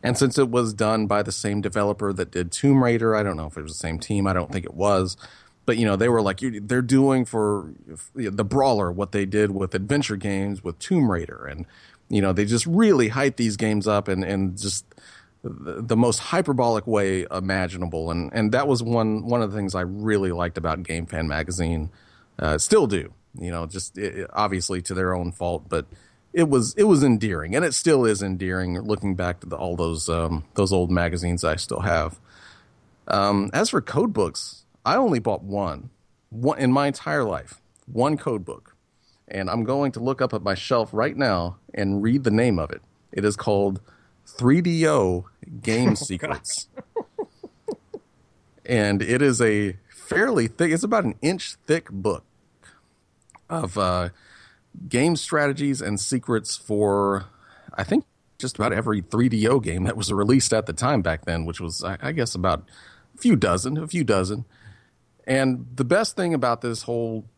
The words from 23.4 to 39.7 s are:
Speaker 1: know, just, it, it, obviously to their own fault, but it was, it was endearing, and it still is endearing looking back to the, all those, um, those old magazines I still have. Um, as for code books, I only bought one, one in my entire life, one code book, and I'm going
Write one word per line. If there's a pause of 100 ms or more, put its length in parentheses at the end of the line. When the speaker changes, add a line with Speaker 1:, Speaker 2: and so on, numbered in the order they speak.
Speaker 1:
know,
just,
it,
it,
obviously
to
their
own
fault,
but (460)
it
was,
it
was
endearing,
and
it
still
is
endearing
looking
back
to
the,
all
those,
um, (100)
those
old
magazines
I
still
have. (880)
Um,
as
for
code
books, (200)
I
only
bought
one, (400)
one
in
my
entire
life, (260)
one
code
book, (540)
and
I'm
going